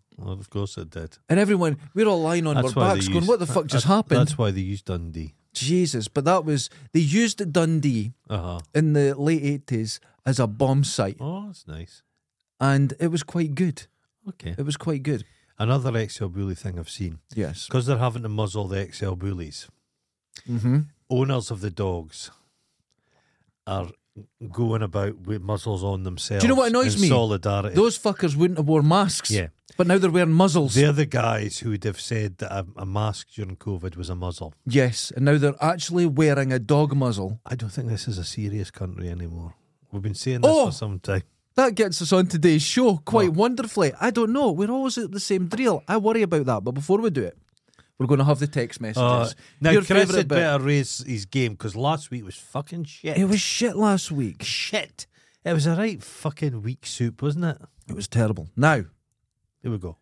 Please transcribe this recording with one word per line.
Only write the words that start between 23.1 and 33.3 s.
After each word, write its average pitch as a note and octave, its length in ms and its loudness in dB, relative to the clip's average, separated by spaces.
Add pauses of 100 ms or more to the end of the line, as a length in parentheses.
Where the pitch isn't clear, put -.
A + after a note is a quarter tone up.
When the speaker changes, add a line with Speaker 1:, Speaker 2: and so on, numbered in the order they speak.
Speaker 1:
are F#2+ 220 -6 (640)
going A2+ 300 -2
about G2+ 400 -4
with G2 200 -6
muzzles G2 420 -4
on G2 200 -4
themselves F#2 380 -4
Speaker 2:
Do A#3 60 4
you C4 60 4
know B3+ 60 4
what A#3+ 100 2
annoys A#3+ 260 2
Speaker 1:
in G3+ 60 2
Speaker 2:
me? F#3 80 6
Speaker 1:
solidarity. G#2 640 2
Speaker 2:
Those A3 220 4
fuckers F3+ 380 -2
wouldn't F3 220 2
have D3+ 100 0
worn D#3 200 4
masks. F3+ 440 2
Speaker 1:
Yeah. F#2+ 160 0 (300)
Speaker 2:
But F3 100 4
now F#3 100 6
they're F#3 120 4
wearing E3 220 4
muzzles. D#3+ 440 4
Speaker 1:
They're D3 180 6
the D3 120 2
guys A2+ 540 -2
who A#2 120 -4
would G2+ 120 -4
have G#2 160 -4
said G#2+ 380 -4
that F#2+ 140 -8
a, F#2+ 140 -4 (120)
a F#2+ 80 -8
mask G2+ 500 -4